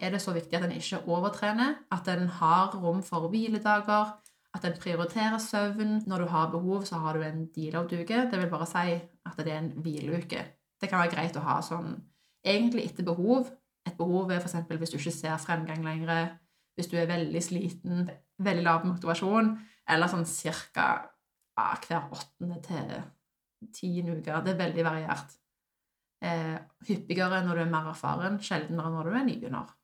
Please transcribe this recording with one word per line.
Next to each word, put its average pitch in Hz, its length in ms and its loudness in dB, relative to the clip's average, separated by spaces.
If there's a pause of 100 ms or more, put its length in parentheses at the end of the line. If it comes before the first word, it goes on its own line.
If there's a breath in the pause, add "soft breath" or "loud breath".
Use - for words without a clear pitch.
er 185 100 -2
det 190 120 -2
så 185 100 -4
viktig 170 220 -2
at 175 80 0
den 175 160 0
ikke 175 280 -6
overtrener, 208 680 2 (160)
at 180 160 -4
den 180 220 2
har 175 500 6
rom 175 240 2
for 165 260 -2
hviledager, 214 840 2 (400 loud breath)
at 180 100 -6
en 175 80 2
prioriterer 180 680 0
søvn. 214 680 0
Når 190 120 0
du 175 80 2
har 165 240 4
behov, 185 340 0
så 180 140 -4
har 156 160 0
du 156 80 0
en 160 320 -4
deload-uke. 170 760 0
Det 208 100 0
vil 175 100 0
bare 165 160 -2
si 175 280 0 (320)
at 170 100 -10
det 156 120 -4
er 156 100 -2
en 156 140 -4 (100)
hvileuke. 165 600 -4 (360)
Det 196 80 -2
kan 185 120 4
være 170 140 4
greit 165 220 -2
å 151 60 -2
ha 139 180 2
sånn, 170 400 -6 (440 soft breath)
egentlig 226 420 4
etter - 180 -4
behov. 190 460 4 (360)
Et 175 100 -6
behov 180 340 2
er 175 100 2
for 175 80 -4
eksempel 165 300 -4
hvis 165 120 -4
du 143 80 -4
ikke 160 140 -2
ser 160 260 -2
fremgang 160 460 -2
lenger, 165 540 0 (400 soft breath)
hvis 180 100 -4
du 170 80 -4
er 170 100 4
veldig 165 360 0
sliten, 175 680 -2 (280)
veldig 190 260 2
lav 165 200 6
motivasjon, 190 680 2 (360 loud breath)
eller 160 180 6
sånn 175 200 0
cirka, - 600 -2 (720)
ja, 107 180 2
hver 147 380 -4
åttende - 500 -8
til - 300 -6 (800)
tiende 175 480 -2
uke. 156 240 -2
Det 185 100 2
er 180 60 0
veldig 165 240 0
variert. 156 480 -2 (880)
Eh, 165 360 -2 (280)
hyppigere 185 580 0
når 175 100 2
du 165 80 2
er 165 80 0
mer 160 200 0
erfaren, 170 520 -2
sjeldnere 160 480 -2
når 160 140 -2
du 175 120 -2
er 269 100 2
nybegynner. - 420 -4 (160)